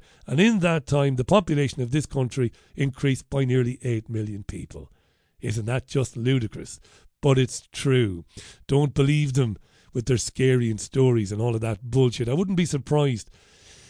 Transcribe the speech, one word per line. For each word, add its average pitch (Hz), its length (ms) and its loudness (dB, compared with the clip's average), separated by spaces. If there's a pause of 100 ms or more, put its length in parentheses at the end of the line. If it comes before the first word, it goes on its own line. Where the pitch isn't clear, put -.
(280)
and 131 120 -2
in 220 200 4
that 165 260 0
time 143 300 2
the 127 100 -2
population 151 560 2
of 120 100 -4
this 147 140 0
country 127 460 -2 (240)
increased 139 540 -2
by 139 140 0
nearly 127 380 0
eight 113 260 -4
million 107 360 -6
people. - 480 -14 (500)
Isn't 110 240 -4
that 123 220 -4
just - 280 -2
ludicrous? 117 640 -2 (400)
But 135 200 4
it's - 320 -2
true. 117 540 0 (420)
Don't 143 260 2
believe 147 400 2
them 123 240 0 (340)
with 120 140 -4
their 127 120 2
scary 127 520 2
and 107 100 -4
stories 120 520 2
and 107 100 -4
all 120 140 0
of 110 60 -2
that 113 200 -4
bullshit. 123 480 2
I 127 40 0
wouldn't 190 240 0
be 175 80 2
surprised 143 680 0 (580)